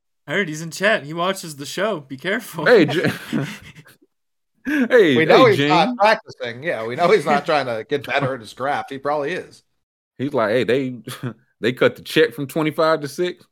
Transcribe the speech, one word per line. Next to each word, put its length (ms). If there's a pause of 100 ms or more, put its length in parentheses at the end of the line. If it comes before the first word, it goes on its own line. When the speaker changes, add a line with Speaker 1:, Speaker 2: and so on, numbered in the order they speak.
(260)
Speaker 1:
I 60
heard 160
he's 140
in 100
chat. 320
He 100
watches 420
the 100
show. 340
Be 160
careful. 500
Speaker 2:
Hey, 200
J-, 220
Speaker 1:
<laughs> 40 (1500)
Speaker 2:
<laughs> 0
hey, 500
Speaker 3:
We 80
know 220
Speaker 2:
hey, 100
Speaker 3:
he's 120
not 200
Speaker 2:
Gene. 80
Speaker 3:
practicing. 640
Yeah, 240
we 100
know 140
he's 160
not 200
Speaker 2:
<laughs> 0
Speaker 3:
trying 200
to 220
get 180
better 280
at 60
his 120
craft. 380
He 80
probably 340
is. 300 (560)
Speaker 2:
He's 140
like, 180
"Hey, 140
they, 320 (320)
<laughs> 320
they 140
cut 220
the 60
check 300
from 140
twenty-five 560
to 60
six. 440